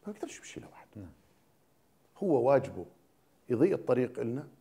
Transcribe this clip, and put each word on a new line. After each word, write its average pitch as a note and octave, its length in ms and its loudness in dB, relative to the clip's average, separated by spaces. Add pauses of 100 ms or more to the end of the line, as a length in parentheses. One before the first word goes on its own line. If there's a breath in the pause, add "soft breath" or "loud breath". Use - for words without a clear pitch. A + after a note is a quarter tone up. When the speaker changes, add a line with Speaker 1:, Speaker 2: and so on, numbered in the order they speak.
Speaker 1:
ما G#3 60 -10
بيقدرش C#4+ 260 -12
يمشي - 220 -16
لوحده. - 360 -20
Speaker 2:
نعم. F2+ 160 -14 (1040)
Speaker 1:
هو C#3 320 2
واجبه C3 380 2 (600)
يضيء B2+ 260 4
الطريق B2+ 440 0
إلنا A#2+ 300 -6 (120)